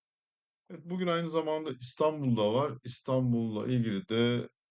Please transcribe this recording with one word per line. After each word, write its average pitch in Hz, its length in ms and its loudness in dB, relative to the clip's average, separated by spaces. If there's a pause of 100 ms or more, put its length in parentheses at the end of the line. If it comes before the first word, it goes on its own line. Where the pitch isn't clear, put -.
(720)
Evet, 170 140 -16
bugün 180 220 -4
aynı 170 240 0
zamanda 156 400 -2
İstanbul'da 123 840 0
var. 135 300 0
İstanbul'la 117 840 0
ilgili 113 420 0
de 120 400 2 (220)